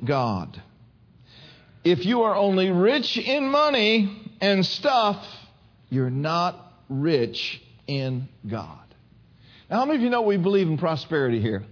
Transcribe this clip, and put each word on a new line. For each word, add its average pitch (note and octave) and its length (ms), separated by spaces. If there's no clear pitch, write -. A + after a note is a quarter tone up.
God. A2+ 560
If F3 220
you A#3 160
are G#3+ 120
only F#3+ 360
rich A3 480
in C4+ 320
money A3+ 580
and F#3+ 240
stuff, A3+ 580
you're B2+ 180
not E3 640
rich C3+ 720
in C3 400
God. F#2 320
Now, G#3+ 120
how C4 40
many D4+ 140
of A#3 40
you A#3+ 60
know A#3+ 140
we G3+ 160
believe F#3+ 280
in D#3 120
prosperity C#3 640
here? G#2 320